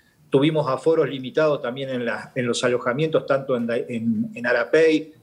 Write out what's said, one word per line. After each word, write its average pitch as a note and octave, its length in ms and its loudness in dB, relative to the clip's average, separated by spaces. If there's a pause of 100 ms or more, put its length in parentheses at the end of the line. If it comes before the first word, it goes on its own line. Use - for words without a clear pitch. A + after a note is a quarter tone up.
(300)
Tuvimos D3 380 2
aforos D#3 400 2
limitados C3+ 540 0
también C3 280 -6
en B2 140 -4
la, G#2+ 300 -6
en B2 120 -2
los A#2 160 -2
alojamientos, B2+ 640 0
tanto C3+ 300 0
en, A#2 140 -2
en, A#2 640 -2
en A#2+ 120 -6
Arapey, D3+ 760 2